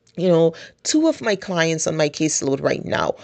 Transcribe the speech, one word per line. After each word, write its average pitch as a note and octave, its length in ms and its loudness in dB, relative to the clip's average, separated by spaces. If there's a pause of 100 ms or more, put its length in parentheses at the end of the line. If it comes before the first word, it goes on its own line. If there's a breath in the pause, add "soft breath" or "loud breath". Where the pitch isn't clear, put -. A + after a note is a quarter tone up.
(160)
you F3+ 120 0
know, E3 260 4 (280 loud breath)
two D#4+ 260 2
of D4+ 120 0
my A3 160 0
clients E3 500 -2
on E3 100 -2
my D#3 120 2
caseload C#3+ 540 -2
right - 220 -2
now - 400 -2